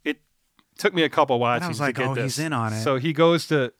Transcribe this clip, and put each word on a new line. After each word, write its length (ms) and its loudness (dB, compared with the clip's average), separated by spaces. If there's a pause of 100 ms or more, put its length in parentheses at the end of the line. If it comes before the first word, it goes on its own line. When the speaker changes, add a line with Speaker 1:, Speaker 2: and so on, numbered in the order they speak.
Speaker 1:
it 160 -4 (580)
took 160 0
me 100 2
a 60 2
couple 260 2
Speaker 2:
And 80 2
I 40 2
Speaker 1:
watchings 220 0
Speaker 2:
was 120 -6
like, 140 -2
Speaker 1:
to 60 -4
get 80 -2
Speaker 2:
"Oh, 60 -4
Speaker 1:
this. 80 -2 (140)
Speaker 2:
he's 80 -2
in 80 -4
on 200 -2
it." 80 -4
Speaker 1:
So 160 0
he 160 -2
goes 340 2
to, 320 0